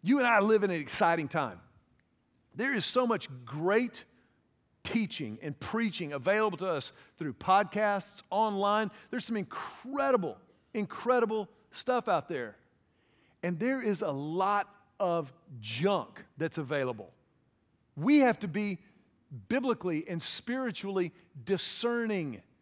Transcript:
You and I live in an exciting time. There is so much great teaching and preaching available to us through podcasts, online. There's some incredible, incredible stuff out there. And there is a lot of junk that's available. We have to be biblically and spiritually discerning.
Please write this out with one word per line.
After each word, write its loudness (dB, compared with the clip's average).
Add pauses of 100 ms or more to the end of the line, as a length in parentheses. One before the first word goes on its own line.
You 4
and 4
I 8
live 6
in 2
an 0
exciting 2
time. -2 (960)
There 0
is 0
so 2
much 0 (180)
great 0 (800)
teaching -4
and -10
preaching -4
available 0
to -4
us -2 (260)
through -4
podcasts, 0
online. 2 (180)
There's -6
some -4
incredible, -2 (360)
incredible 0 (220)
stuff -2
out 2
there. -6 (840)
And -2
there 0
is 0
a 0
lot 0 (300)
of 0 (260)
junk -2 (140)
that's -4
available. -4 (840)
We 6
have 6
to -4
be -2 (680)
biblically 0
and -6
spiritually -4 (340)
discerning. -2 (200)